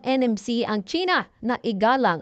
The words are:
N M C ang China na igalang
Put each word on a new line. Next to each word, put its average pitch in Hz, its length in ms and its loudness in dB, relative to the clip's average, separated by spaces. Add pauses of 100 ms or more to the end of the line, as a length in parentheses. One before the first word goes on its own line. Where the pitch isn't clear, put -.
N 262 220 0
M 226 100 2
C 233 320 -2
ang 214 160 -2
China 349 460 -2 (100)
na 240 240 -2
igalang 214 580 2